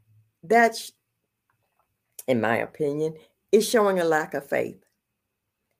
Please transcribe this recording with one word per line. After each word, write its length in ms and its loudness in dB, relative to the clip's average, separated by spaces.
that's, 480 2
in 120 0
my 180 0
opinion, 580 -4
is 160 4
showing 320 2
a 60 0
lack 300 0
of 120 -8
faith. 360 -4